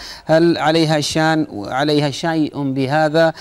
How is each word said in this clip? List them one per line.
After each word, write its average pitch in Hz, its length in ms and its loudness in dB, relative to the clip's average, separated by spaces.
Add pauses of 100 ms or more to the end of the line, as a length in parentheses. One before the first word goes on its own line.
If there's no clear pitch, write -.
(240)
هل 165 340 4
عليها 156 420 2
شان، 156 520 0
عليها 143 580 -2
شيء 143 600 -4
بهذا 151 680 2